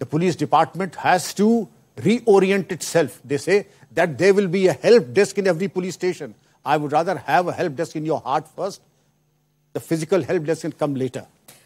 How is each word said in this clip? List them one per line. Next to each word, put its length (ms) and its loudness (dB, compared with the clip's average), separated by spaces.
the 60 -6
police 280 0
department 640 -2
has 380 0
to 340 2
reorient 760 2
itself. 520 -2
They 120 -4
say 320 -2
that 260 0
there 160 4
will 140 2
be 180 2
a 60 4
help 400 4
desk 260 2
in 80 -2
every 220 0
police 260 -6
station. 400 -6
I 140 2
would 160 -2
rather 240 0
have 320 0
a 40 -4
help 220 -4
desk 220 -8
in 80 -6
your 160 -2
heart 280 -4
first. 340 -10
The 80 -8
physical 420 -2
help 220 -4
desk 160 -4
can 120 -8
come 220 -4
later. 320 -6